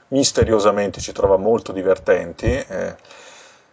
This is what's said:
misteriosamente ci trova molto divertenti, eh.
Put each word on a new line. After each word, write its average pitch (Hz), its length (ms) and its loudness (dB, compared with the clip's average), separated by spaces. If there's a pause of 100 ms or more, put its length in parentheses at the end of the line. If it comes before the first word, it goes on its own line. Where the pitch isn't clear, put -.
misteriosamente 104 920 2
ci 98 120 -10
trova 98 240 2
molto 110 340 -2
divertenti, 92 760 -2
eh. 95 500 -4 (760)